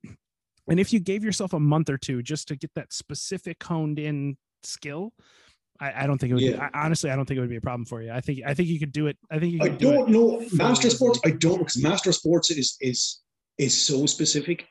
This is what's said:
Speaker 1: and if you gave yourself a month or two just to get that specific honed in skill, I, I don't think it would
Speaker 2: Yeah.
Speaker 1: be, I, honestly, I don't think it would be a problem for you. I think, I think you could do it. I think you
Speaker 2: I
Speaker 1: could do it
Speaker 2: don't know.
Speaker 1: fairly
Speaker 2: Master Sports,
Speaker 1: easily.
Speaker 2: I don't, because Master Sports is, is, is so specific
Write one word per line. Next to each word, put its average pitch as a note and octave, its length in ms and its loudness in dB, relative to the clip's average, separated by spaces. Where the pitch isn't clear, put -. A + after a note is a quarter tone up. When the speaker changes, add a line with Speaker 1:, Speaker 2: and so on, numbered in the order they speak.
Speaker 1:
and E3 100 4
if G3+ 140 2
you A3 80 4
gave F#3+ 240 -2
yourself G3 300 -2
a D#3 60 0
month D3+ 280 4
or C#3 80 0
two B2+ 260 -4
just D3+ 260 -8
to D3 80 -6
get D#3 180 -12
that C3+ 180 -10
specific - 680 -10
honed D#3 360 -4
in C#3+ 380 -4
skill, D#3+ 500 -12
I, C#3 240 -4
I - 20 0
don't C#3 120 2
think B2 140 -2
it - 20 4
would B2+ 80 4
Speaker 2:
Yeah. B2+ 100 4
Speaker 1:
be, - 60 -4
I, C#3 120 -6
honestly, D#3+ 260 0
I C3 60 0
don't C#3 80 -2
think C3+ 140 -4
it - 20 -2
would A#2+ 100 -2
be A#2+ 60 -8
a A2 40 -10
problem B2 260 -6
for A2+ 160 -10
you. A2+ 80 -10
I B2 100 -6
think, C3+ 240 -4
I C#3 80 -2
think E3 160 0
you E3 100 0
could C#3+ 140 -6
do D3+ 140 0
it. C#3+ 100 -4
I D#3 80 -4
think F3 140 0
you E3 100 -2
Speaker 2:
I D3 60 4
Speaker 1:
could C#3+ 100 -4
do C4+ 120 6
it D4 40 6
Speaker 2:
don't B3 160 4
know. A3+ 300 6
Speaker 1:
fairly - 160 -2
Speaker 2:
Master A#3+ 340 4
Sports, A#3+ 340 2
Speaker 1:
easily. D#3+ 80 4
Speaker 2:
I - 40 -6
don't, F3 220 2
because C#3 240 -2
Master F3+ 300 2
Sports E3 380 2
is, D3 300 -2
is, - 400 -2
is C3+ 220 2
so C#3+ 260 2
specific D#3 640 -2